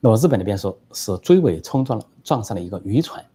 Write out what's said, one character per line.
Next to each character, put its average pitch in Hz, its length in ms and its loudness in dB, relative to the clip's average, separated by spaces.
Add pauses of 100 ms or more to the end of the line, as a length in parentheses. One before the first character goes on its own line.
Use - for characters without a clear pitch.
那 123 80 6
么 110 80 6
日 147 100 4
本 135 100 4
那 92 60 -2
边 98 140 -2
说 98 200 -6 (140)
是 - 280 -6
追 180 200 6
尾 92 220 0
冲 131 240 -2
撞 123 120 -4
了， 107 80 -10 (180)
撞 127 200 -2
上 104 120 -8
了 98 60 -6
一 85 60 -10
个 92 160 -10
渔 110 180 0
船 - 220 -8 (120)